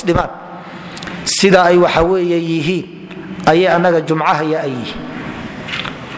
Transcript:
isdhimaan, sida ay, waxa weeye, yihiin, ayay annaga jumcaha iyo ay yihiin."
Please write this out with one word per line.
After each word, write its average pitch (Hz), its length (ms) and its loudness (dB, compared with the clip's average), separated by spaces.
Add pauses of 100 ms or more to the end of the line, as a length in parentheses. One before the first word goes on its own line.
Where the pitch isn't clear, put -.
isdhimaan, 170 260 0 (960)
sida 185 400 6
ay, 175 140 6
waxa 170 260 4
weeye, 175 360 2
yihiin, 165 460 -2 (600)
ayay 170 200 4
annaga 175 340 4
jumcaha 156 420 0
iyo 156 160 0
ay 143 120 -4
yihiin." 120 280 -8 (1200)